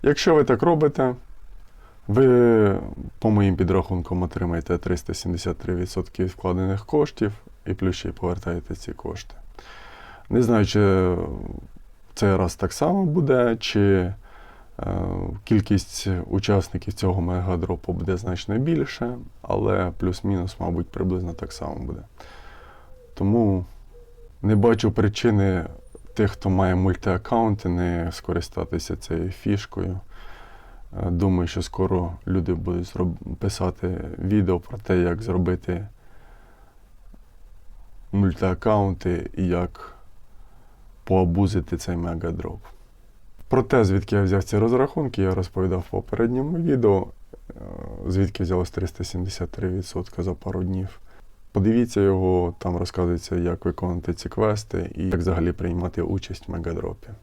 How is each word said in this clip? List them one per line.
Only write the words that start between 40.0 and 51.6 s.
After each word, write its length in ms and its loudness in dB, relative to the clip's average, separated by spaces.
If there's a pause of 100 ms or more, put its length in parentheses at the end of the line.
поабузити 760 2
цей 200 -6
мегадроп. 600 -6 (880)
Про 160 4
те, 220 4
звідки 300 2
я 80 4
взяв 200 2
ці 140 -2
розрахунки, 640 2
я 140 2
розповідав 440 -2
в 100 -10
попередньому 680 -2
відео, 500 4 (420)
е, 40 -14 (540)
звідки 360 0
взялось 280 0
триста 320 -6
сімдесят 480 -6
три 180 -4
відсотка 540 -6
за 100 -2
пару 300 -6
днів. 360 -4 (520)
Подивіться 500 4